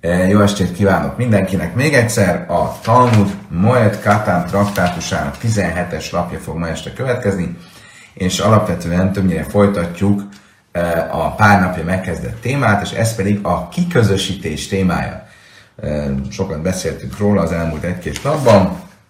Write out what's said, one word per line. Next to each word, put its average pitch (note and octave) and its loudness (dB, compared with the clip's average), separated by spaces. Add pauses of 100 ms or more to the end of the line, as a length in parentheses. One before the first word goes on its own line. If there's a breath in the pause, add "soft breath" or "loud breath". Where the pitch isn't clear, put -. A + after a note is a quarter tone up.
Eh, F2+ 2
jó G#2 6
estét G2 2
kívánok F#2 0
mindenkinek! F#2+ 0
Még C#3+ 0
egyszer G#2 2
a - -2
Talmud A2+ 4 (120)
Moed G#2+ 2
Katan G2+ 0
traktátusának F2+ -2
tizenhetes F2 -2
lapja F2 -4
fog - -10
ma E2 -4
este D#2+ -8
következni, G#2 -4 (580 loud breath)
és F#2 -2
alapvetően F#2+ 2
többnyire E2+ 0
folytatjuk, G2 0 (500 loud breath)
eh, E2+ -2
a - -2
pár G2+ 6
napja E2+ -2
megkezdett F2+ -4
témát, A#2 0
és - -6
ez - -2
pedig G2+ 0
a F2 -4
kiközösítés F#2+ 0
témája. F#2 -2 (540 loud breath)
Eh, D2 -4 (200)
sokat D#2 -6
beszéltünk - -6
róla G2+ 2
az E2 0
elmúlt D#2+ -2
egy-két - -6
napban A#2+ 4 (300)